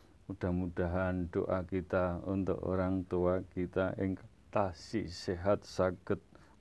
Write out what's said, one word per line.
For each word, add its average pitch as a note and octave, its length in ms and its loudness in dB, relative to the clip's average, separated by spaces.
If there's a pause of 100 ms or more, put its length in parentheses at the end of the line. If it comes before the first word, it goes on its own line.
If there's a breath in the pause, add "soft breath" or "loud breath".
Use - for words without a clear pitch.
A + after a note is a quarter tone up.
(320 loud breath)
mudah-mudahan F2+ 960 0
doa F#2 400 0
kita F2+ 560 0
untuk F#2+ 400 0
orang F#2 400 2
tua F2+ 480 2
kita F2+ 480 0
ingkang F#2+ 320 -4 (160)
tasih F#2+ 640 -2
sehat G2 560 0
saged F#2 560 0 (380 loud breath)